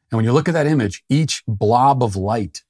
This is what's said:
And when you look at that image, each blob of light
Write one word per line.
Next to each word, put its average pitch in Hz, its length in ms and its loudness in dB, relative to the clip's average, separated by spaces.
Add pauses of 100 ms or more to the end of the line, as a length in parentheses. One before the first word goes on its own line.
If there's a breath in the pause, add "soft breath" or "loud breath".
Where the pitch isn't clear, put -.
(120)
And 117 60 -2
when 110 80 0
you 117 80 2
look 151 140 2
at 175 60 0
that 151 140 0
image, 120 420 -2
each 143 380 -2
blob 120 560 2
of 98 120 -2
light 98 540 -4